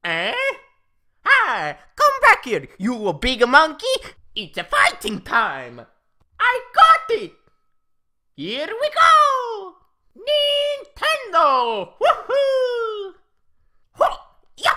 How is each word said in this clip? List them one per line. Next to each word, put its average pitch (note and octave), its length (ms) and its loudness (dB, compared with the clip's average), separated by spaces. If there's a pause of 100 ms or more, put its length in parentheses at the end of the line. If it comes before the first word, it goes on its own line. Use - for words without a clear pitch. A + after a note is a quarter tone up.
Eh? E3+ 320 -4 (920)
Hi, B3+ 520 0 (200)
come C#5 240 2
back A#4+ 240 6
here, F3+ 320 -4
you G#3+ 340 -4
big A#3 340 0
monkey! C#4+ 400 4 (480)
It's - 240 -12
a F3 60 -8
fighting - 580 -2
time! C3+ 600 -6 (580)
I B4 220 0 (120)
got D#5+ 440 2
it! G3+ 160 -10 (1040)
Here A#3 320 -8 (100)
we D5 120 -2
go! C5 840 2 (400)
Nintendo! B4+ 1700 -2 (100)
Woohoo! A#4+ 1120 -2 (800)
Ho! - 220 0 (380)
Ya! - 220 -2